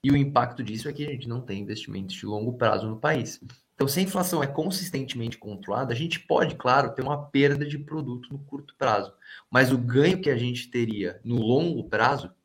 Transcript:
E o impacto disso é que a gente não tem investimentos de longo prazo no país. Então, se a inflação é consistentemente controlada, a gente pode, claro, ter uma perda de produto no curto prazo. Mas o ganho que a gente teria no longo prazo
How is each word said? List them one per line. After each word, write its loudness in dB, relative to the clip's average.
E 2
o 8
impacto 2
disso -8
é -8
que -8
a -8
gente -8
não -6
tem -8
investimentos -8
de -10
longo -4
prazo 2
no -6
país. -2
Então, 0
se 0
a 4
inflação 0
é 0
consistentemente -4
controlada, -4
a 0
gente -4
pode, 2
claro, 4
ter -6
uma -4
perda 4
de -6
produto -8
no -10
curto -14
prazo. 0
Mas 6
o 4
ganho 4
que 0
a 2
gente -4
teria -4
no -2
longo 2
prazo 0